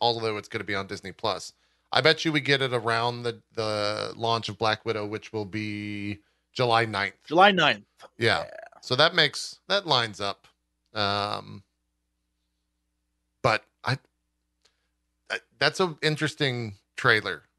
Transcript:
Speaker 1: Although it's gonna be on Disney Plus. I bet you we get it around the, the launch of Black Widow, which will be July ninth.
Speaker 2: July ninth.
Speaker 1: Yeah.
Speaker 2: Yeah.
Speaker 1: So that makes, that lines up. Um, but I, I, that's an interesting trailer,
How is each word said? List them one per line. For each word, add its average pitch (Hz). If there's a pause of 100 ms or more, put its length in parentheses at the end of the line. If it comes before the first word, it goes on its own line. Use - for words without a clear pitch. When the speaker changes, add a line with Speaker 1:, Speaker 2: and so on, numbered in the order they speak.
Speaker 1:
Although 113
it's 101
gonna 104
be 104
on 98
Disney 95
Plus. 92 (400)
I 131
bet 156
you 165
we 151
get 135
it 127
around 117
the, 110 (100)
the 107
launch 113
of 101
Black 110
Widow, 107
which 104
will 107
be 104 (340)
July 117
ninth. 98 (100)
Speaker 2:
July 185
ninth. 143 (320)
Speaker 1:
Yeah. 98
Speaker 2:
Yeah. 57 (300)
Speaker 1:
So -
that 165
makes, - (100)
that 190
lines 117
up. 101 (480)
Um, 101 (1800)
but 110 (200)
I, 123 (1300)
I, 107 (180)
that's 143
an 175
interesting 135 (200)
trailer, 101 (160)